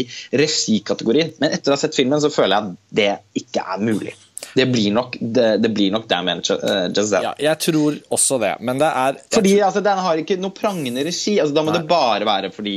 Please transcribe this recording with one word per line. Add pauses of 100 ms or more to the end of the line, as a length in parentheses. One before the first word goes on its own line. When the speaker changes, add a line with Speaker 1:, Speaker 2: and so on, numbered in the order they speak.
(320)
Speaker 1:
regikategorien.
Men
etter
å
ha
sett
filmen,
så
føler
jeg
at
det
ikke (100)
er
mulig. (400)
Det
blir
nok,
det, (160)
det
blir
nok
Damien
Cha-,
øh,
Chazelle.
Speaker 2:
Ja, (160)
jeg
tror (120)
også
det, (100)
men
det
er,
jeg
Speaker 1:
Fordi,
Speaker 2:
tror
Speaker 1:
altså,
den
har
ikke
noe
prangende
regi.
Altså,
da
må
Speaker 2:
Nei.
Speaker 1:
det
bare
være
fordi